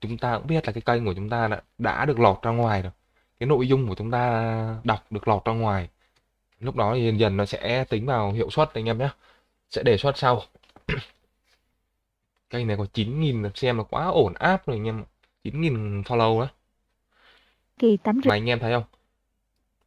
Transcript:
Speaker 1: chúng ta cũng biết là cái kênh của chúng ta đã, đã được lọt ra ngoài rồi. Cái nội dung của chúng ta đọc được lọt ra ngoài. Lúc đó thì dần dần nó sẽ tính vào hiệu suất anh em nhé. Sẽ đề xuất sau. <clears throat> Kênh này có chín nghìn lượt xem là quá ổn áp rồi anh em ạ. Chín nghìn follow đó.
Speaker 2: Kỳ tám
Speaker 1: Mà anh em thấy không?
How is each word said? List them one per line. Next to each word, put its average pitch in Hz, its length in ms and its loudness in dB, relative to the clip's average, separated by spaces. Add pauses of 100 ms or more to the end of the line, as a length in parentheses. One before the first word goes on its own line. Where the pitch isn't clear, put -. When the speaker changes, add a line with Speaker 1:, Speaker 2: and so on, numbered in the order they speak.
Speaker 1:
chúng 113 160 -8
ta 120 200 -2
cũng 123 100 -8
biết 160 180 0
là 110 80 -2
cái 113 80 -8
kênh 117 240 0
của 95 80 0
chúng 98 160 -6
ta 117 180 0
đã, 104 140 -2 (160)
đã 113 280 -2
được 139 140 0
lọt 101 220 6
ra 117 100 -2
ngoài 113 300 0
rồi. 92 100 -8 (480)
Cái 120 80 -2
nội 127 200 2
dung 131 200 2
của 95 80 -4
chúng 110 160 -8
ta 113 720 -2
đọc 110 260 -2
được 104 180 -6
lọt 104 180 2
ra 113 80 0
ngoài. 104 360 -2 (680)
Lúc 123 160 -6
đó 110 200 2
thì 123 100 2
dần 110 140 2
dần 104 180 4
nó 101 80 2
sẽ 123 440 -2
tính 110 160 -2
vào 113 260 0
hiệu 113 180 -2
suất 151 240 0
anh 113 120 -6
em 113 120 0
nhé. 135 120 -2 (600)
Sẽ - 140 -4
đề 117 140 6
xuất 139 200 0
sau. 123 240 2 (460)
<clears throat> - 60 -2 (1600)
Kênh 120 180 -4
này 104 100 -2
có 104 160 -4
chín 117 260 -2
nghìn 131 240 0
lượt 101 140 -6
xem 123 200 0
là 110 60 -2
quá 143 220 -4
ổn 170 280 2
áp 190 320 0
rồi 123 120 -4
anh 107 100 -6
em 110 140 -6
ạ. 95 40 -16 (380)
Chín 120 180 -6
nghìn 107 400 -2
follow 113 400 2
đó. 131 60 -2 (1300)
Speaker 2:
Kỳ 220 180 6
tám 220 280 0
Speaker 1:
Mà 214 100 4
anh 107 140 -2
em 120 100 0
thấy 117 140 -2
không? 120 100 0 (1040)